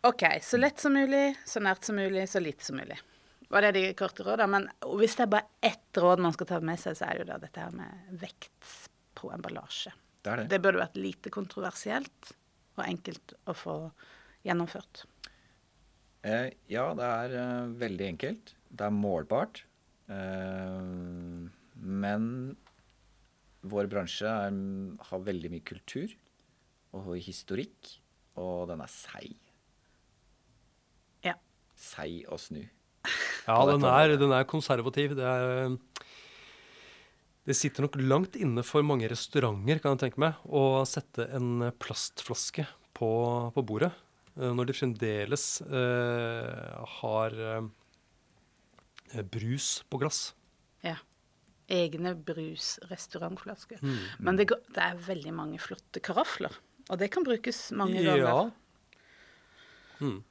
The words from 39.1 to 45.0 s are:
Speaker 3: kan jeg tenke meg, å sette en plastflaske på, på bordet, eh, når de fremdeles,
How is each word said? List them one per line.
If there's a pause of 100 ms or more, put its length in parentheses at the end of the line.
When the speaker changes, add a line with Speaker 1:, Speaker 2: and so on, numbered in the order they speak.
Speaker 3:
kan
jeg
tenke
meg,
å
sette
en
plastflaske (300)
på, (400)
på
bordet, (440)
eh,
når
de
fremdeles, (140)